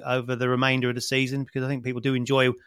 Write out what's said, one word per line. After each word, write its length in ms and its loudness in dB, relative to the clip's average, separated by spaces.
over 320 -2
the 100 0
remainder 400 2
of 80 0
the 60 -4
season, 420 -2
because 200 -6
I 40 -2
think 160 -4
people 160 -6
do 140 0
enjoy 380 4